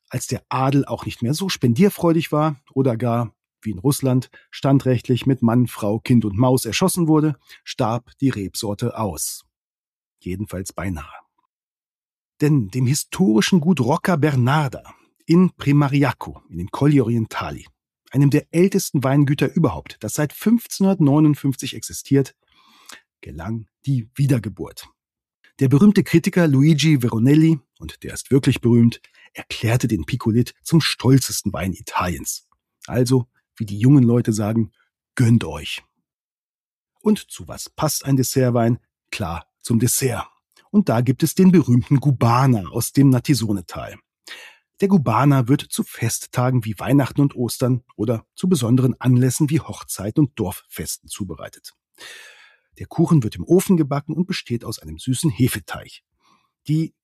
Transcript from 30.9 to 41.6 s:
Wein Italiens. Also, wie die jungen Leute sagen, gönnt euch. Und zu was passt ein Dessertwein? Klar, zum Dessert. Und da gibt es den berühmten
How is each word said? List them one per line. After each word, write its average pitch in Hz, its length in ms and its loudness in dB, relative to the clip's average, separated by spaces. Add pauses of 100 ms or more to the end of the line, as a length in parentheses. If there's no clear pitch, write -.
Wein 90 220 -4
Italiens. - 760 -8 (380)
Also, 123 420 0 (280)
wie 110 100 -8
die 101 140 -8
jungen 131 240 6
Leute 117 300 2
sagen, 110 380 -2 (440)
gönnt 117 280 4
euch. 76 400 -10 (1200)
Und 214 300 0
zu 87 160 -16
was - 240 -14
passt - 340 -4
ein 135 100 2
Dessertwein? 123 600 2 (320)
Klar, 85 380 -10 (120)
zum 117 200 -2
Dessert. 127 500 -2 (400)
Und 208 200 2
da 117 120 2
gibt 127 220 0
es 160 100 -2
den 190 180 6
berühmten 127 480 4